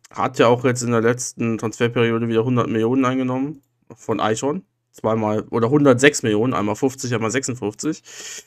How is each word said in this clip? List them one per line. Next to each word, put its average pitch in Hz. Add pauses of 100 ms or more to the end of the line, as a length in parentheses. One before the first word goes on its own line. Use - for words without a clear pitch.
(100)
hat 120
ja 127
auch 123
jetzt 123
in 117
der 117
letzten 117
Transferperiode 117
wieder 113
hundert 123
Millionen 117
eingenommen 131 (320)
von -
Eichhorn. 135 (300)
Zweimal, 110
oder 117
hundertsechs 143
Millionen, 113
einmal 104
fünfzig, 127
einmal 110
sechsundfünfzig. 123 (440)